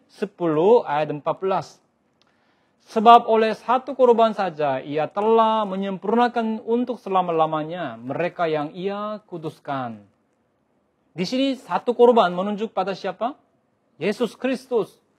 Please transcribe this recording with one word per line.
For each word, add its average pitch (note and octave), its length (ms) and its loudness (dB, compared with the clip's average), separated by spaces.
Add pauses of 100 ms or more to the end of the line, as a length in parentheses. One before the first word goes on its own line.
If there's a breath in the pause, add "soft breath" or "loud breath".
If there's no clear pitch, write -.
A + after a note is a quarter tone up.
sepuluh F3+ 800 2
ayat D3 240 -2
empat D3+ 320 -6
belas. F#3+ 400 -6 (1120)
"Sebab A#3 320 8
oleh A3 320 2
satu B3+ 400 -4
korban A3+ 400 4
saja D3+ 400 -2
ia D3+ 320 -4
telah A3 560 2
menyempurnakan A3 1040 -2
untuk A#3+ 320 -2
selama-lamanya D#3+ 960 -2
mereka D#3+ 480 -4
yang D#3 320 -4
ia G3+ 480 -8
kuduskan." C3+ 800 -10 (1120)
Di F3+ 80 -4
sini C4 320 -2
satu G#3+ 400 -4
korban A#3 400 6
menunjuk G#3 400 -6
pada F#3+ 160 -2
siapa? G3 400 -6 (640)
Yesus G3+ 400 -4
Kristus. B3 640 -4 (180)